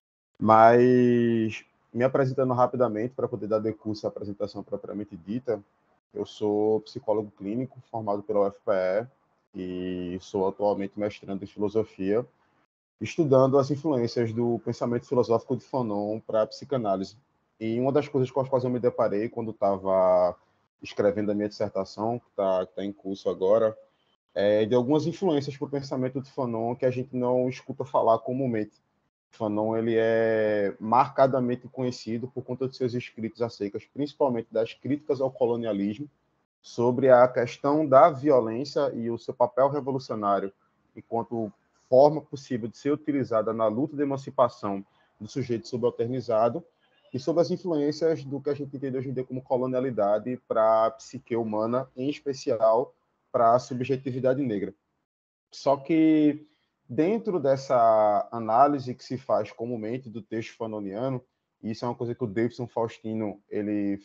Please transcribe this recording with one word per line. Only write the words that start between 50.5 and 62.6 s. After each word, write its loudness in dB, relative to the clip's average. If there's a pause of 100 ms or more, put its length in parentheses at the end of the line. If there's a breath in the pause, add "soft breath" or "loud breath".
psique -8
humana, -2
em -4
especial 0 (380)
pra 6
subjetividade -2
negra. -4 (760)
Só 0
que 2 (420 soft breath)
dentro -2
dessa 4
análise 2
que -16
se -8
faz -2
comumente -8
do -12
texto -10
fanoniano, -6 (400)
e -6
isso -8
é -2
uma -4
coisa -6
que -6
o -2
Davidson -4